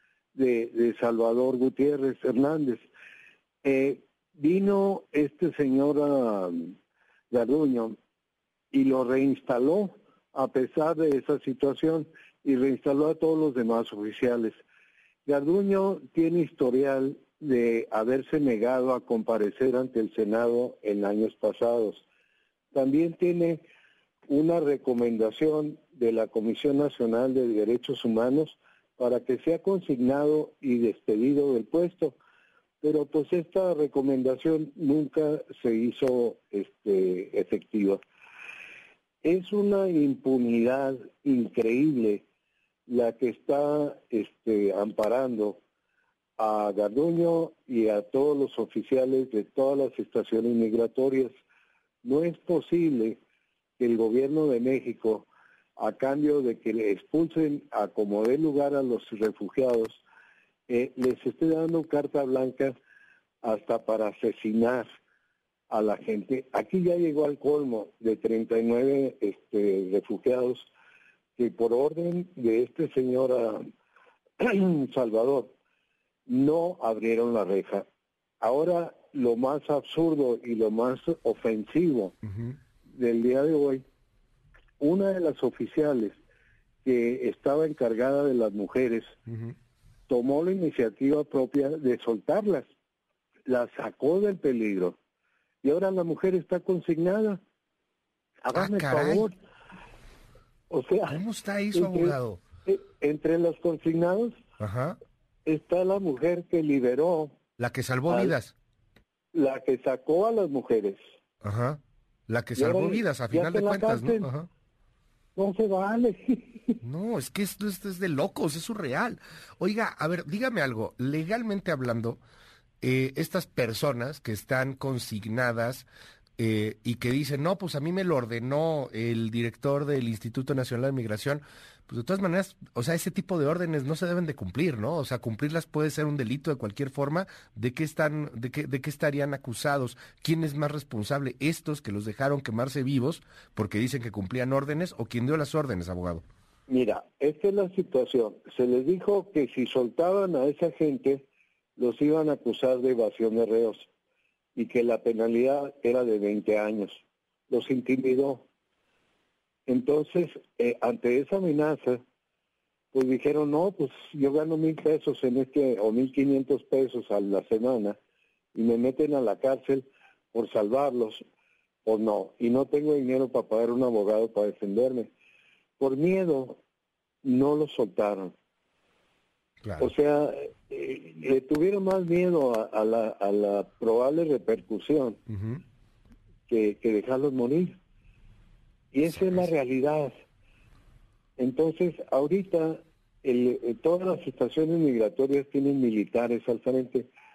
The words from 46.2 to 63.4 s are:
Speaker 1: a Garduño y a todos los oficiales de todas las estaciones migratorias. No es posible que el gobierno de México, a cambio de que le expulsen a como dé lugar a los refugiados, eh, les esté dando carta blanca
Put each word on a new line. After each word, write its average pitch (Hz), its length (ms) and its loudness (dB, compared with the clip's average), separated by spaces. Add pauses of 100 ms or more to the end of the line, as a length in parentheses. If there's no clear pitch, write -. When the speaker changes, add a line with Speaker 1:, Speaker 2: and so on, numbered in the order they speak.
Speaker 1:
a 107 380 0
Garduño 165 760 0 (140)
y 117 200 2
a 104 160 2
todos 143 340 0
los 135 220 -2
oficiales 131 720 0
de 104 120 -2
todas 139 340 0
las 135 200 -2
estaciones 113 560 -2
migratorias. 117 800 0 (720)
No 135 200 0
es 170 140 -4
posible 151 800 0 (640)
que 127 60 2
el 117 120 4
gobierno 135 500 2
de 127 120 2
México, 117 640 -2 (520)
a 107 160 -2
cambio 147 480 0
de 117 180 -2
que 110 140 -4
le 110 180 0
expulsen 151 800 -2
a 104 160 -2
como 104 360 -2
dé 123 140 2
lugar 143 380 0
a 139 80 0
los 120 280 -4
refugiados, 113 760 0 (800)
eh, 123 300 0
les 127 280 0
esté 147 220 -2
dando 160 400 0
carta 143 360 0
blanca 131 520 -2 (680)